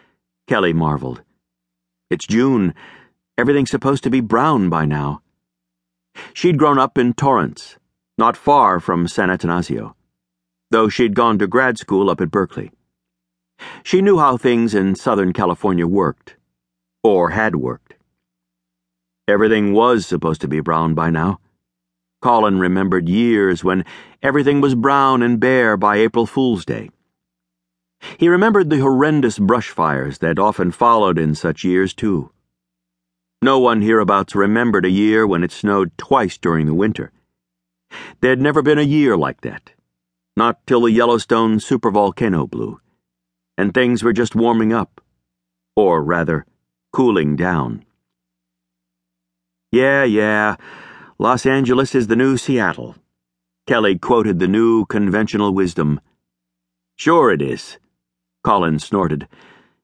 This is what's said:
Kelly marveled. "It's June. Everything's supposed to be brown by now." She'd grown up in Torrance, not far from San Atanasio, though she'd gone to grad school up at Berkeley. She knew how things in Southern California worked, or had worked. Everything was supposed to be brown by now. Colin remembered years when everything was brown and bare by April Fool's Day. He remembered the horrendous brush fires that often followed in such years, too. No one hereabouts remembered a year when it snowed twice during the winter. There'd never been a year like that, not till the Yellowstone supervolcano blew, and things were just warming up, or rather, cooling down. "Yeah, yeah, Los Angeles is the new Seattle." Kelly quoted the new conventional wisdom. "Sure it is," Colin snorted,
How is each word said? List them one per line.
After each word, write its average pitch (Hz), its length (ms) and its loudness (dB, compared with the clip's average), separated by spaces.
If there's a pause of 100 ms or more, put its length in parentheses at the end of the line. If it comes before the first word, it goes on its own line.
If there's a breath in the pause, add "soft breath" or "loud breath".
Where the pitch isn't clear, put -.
(480 soft breath)
Kelly 95 260 0
marveled. 71 480 -4 (880)
"It's 87 160 -6
June. 113 480 0 (640 loud breath)
Everything's 135 320 0
supposed 135 340 -2
to 127 60 -4
be 131 100 0
brown 117 500 0
by 80 160 0
now." 73 360 -4 (1120 loud breath)
She'd 175 240 0
grown 139 220 2
up 131 180 0
in 123 160 2
Torrance, 117 640 -2 (400)
not 113 180 2
far 120 440 2
from 85 280 -2
San 95 220 -2
Atanasio, 87 640 -4 (800)
though 110 180 2
she'd 113 240 0
gone 117 240 0
to 98 100 -2
grad 123 300 0
school 98 320 -2
up 85 100 -2
at 85 120 -4
Berkeley. - 400 -4 (1120 loud breath)
She 185 180 2
knew 196 160 4
how 139 200 4
things 117 360 2
in 95 220 2
Southern 98 380 0
California 87 520 -2
worked, 87 500 -4 (680)
or 92 260 2
had 107 260 -2
worked. 64 380 -8 (1300)
Everything 104 460 2
was 113 340 2
supposed 80 340 -4
to 80 60 -6
be 76 120 -4
brown 82 360 -2
by 80 160 -2
now. 85 280 -2 (840)
Colin 110 380 2
remembered 92 480 0
years 101 560 0
when 92 220 -2 (380 loud breath)
everything 143 360 0
was 139 140 2
brown 135 480 2
and 120 180 0
bare 120 380 2
by 104 200 0
April 113 280 0
Fool's 117 400 -2
Day. 110 240 -8 (1300 loud breath)
He 170 100 2
remembered 185 420 2
the 151 100 2
horrendous 135 600 2
brush 104 300 0
fires 71 480 -4
that 82 220 -2
often 98 320 0
followed 107 480 2
in 78 160 0
such 80 280 -4
years, 92 300 0
too. 95 380 -4 (1120)
No 131 180 4
one 117 220 2
hereabouts 101 540 2
remembered 101 500 0
a 95 40 0
year 107 380 2
when 87 160 0
it 87 80 -4
snowed 98 460 -2
twice 123 400 -2
during 80 280 -2
the 76 80 -2
winter. 101 380 -4 (1120 loud breath)
There'd 127 200 2
never 147 200 2
been 147 180 2
a 147 180 0
year 135 180 2
like 69 260 -4
that, - 320 -14 (600)
not 117 300 -2
till 123 160 2
the 117 100 2
Yellowstone 113 680 2
supervolcano 104 880 -2
blew, 55 320 -10 (760)
and 95 160 -2
things 120 300 0
were 117 100 2
just 113 220 -2
warming 113 380 0
up, - 280 -6 (760)
or 90 280 2
rather, 80 420 -2 (460)
cooling 92 440 0
down. 71 500 -4 (1900)
"Yeah, 139 320 2
yeah, 107 520 0 (600 loud breath)
Los 120 280 0
Angeles 135 480 0
is 123 140 0
the 110 80 0
new 131 220 2
Seattle." 92 580 -4 (720)
Kelly 107 320 0
quoted 107 400 0
the 92 80 0
new 113 380 2
conventional 104 680 -2
wisdom. 85 460 -2 (960)
"Sure 151 360 2
it 80 100 0
is," - 360 -10 (640)
Colin 87 360 0
snorted, 85 480 -4 (560 soft breath)